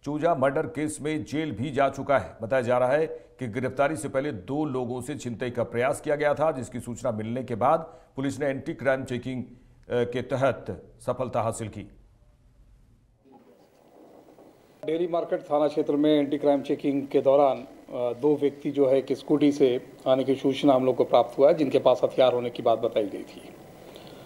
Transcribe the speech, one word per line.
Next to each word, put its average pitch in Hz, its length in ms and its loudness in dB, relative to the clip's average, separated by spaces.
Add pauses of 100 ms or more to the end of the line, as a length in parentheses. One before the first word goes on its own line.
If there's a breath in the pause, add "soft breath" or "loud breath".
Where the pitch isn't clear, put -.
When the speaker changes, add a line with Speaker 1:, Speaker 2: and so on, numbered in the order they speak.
Speaker 1:
चूजा 151 300 0
मर्डर 139 280 0
केस 151 400 -6
में 147 220 -4
जेल 151 280 -4
भी 120 180 -6
जा 139 180 2
चुका 135 300 0
है। 90 240 -6
बताया 127 200 0
जा 123 160 2
रहा 127 100 2
है 156 180 2
कि - 420 -12
गिरफ्तारी 131 480 -2
से 127 120 -8
पहले 143 240 -4
दो 131 320 -6
लोगों 127 360 -6
से 143 140 -10
छिनतई 123 360 -8
का 117 120 -4
प्रयास 123 380 -2
किया 147 160 -2
गया 147 180 0
था, 156 180 0
जिसकी 123 280 -8
सूचना 120 320 -6
मिलने 110 300 -6
के 117 120 -6
बाद 131 240 2 (380 soft breath)
पुलिस 135 240 -4
ने 147 60 -2
एंटी 135 280 -6
क्राइम 135 300 -2
चेकिंग, 123 400 -8
अ, - 40 -16 (420 soft breath)
के 120 320 -2
तहत 123 600 -2 (240)
सफलता 123 340 -4
हासिल 110 280 -4
की। 101 220 -14 (3000)
Speaker 2:
डेली 165 220 0
मार्केट 165 320 -2
थाना 147 280 0
क्षेत्र 147 280 0
में 151 220 4
एंटी 143 200 0
क्राइम 143 240 2
चेकिंग 139 460 -2
के 143 120 2
दौरान, 135 360 6
अ, 120 80 -12 (280)
दो 123 440 0
व्यक्ति 143 340 -2
जो 135 180 4
है 135 100 6
एक 135 140 -2
स्कूटी 147 400 2
से 131 340 2 (220)
आने 131 160 4
की 135 100 2
सूचना 135 380 2
हम 127 140 4
लोग 123 100 2
को 123 80 4
प्राप्त - 340 2
हुआ 139 100 8
है, 175 60 6
जिनके 139 240 2
पास 123 260 4
हथियार 127 280 4
होने 123 180 -2
की 131 120 -10
बात 117 160 2
बताई 113 280 0
गई - 160 -10
थी। - 260 -18 (760 loud breath)